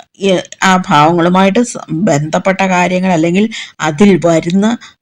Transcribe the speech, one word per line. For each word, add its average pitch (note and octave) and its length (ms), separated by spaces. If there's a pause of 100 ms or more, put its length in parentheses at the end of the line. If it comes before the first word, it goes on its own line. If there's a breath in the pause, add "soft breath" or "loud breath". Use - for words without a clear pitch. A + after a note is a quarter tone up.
(200)
ഏ, F#3+ 160 (260)
ആ F#3 260
ഭാവങ്ങളുമായിട്ട് F3+ 720
സ-, - 160 (120)
ബന്ധപ്പെട്ട E3 680
കാര്യങ്ങൾ F#3 520
അല്ലെങ്കിൽ F3 360 (320 loud breath)
അതിൽ D#3+ 440
വരുന്ന F3 540 (240 loud breath)